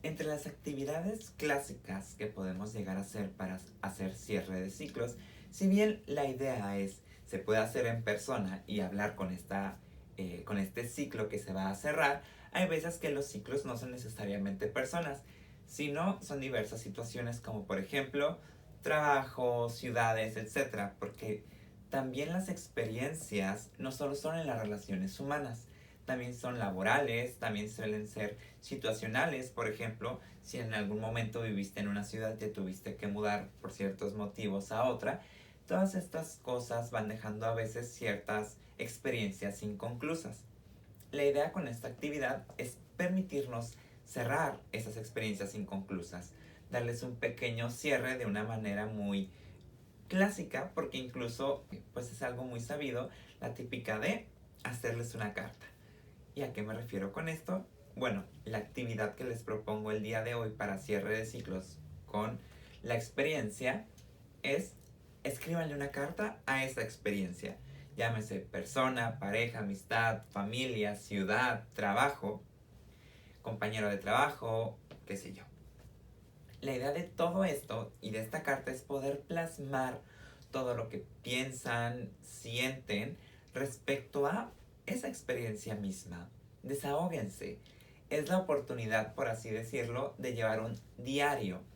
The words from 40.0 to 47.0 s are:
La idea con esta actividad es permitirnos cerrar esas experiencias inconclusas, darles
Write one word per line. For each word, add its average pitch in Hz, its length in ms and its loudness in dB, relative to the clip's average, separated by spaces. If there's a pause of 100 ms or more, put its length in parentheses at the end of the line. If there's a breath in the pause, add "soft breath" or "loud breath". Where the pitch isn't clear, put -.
La 143 140 4
idea 143 280 6
con 165 160 0
esta 117 200 -6
actividad 135 560 -2 (140)
es 127 180 -4 (220)
permitirnos 139 760 2 (320 loud breath)
cerrar 135 560 2 (120)
esas 110 260 -4
experiencias 107 560 -2
inconclusas, 95 800 -4 (380 loud breath)
darles 120 320 0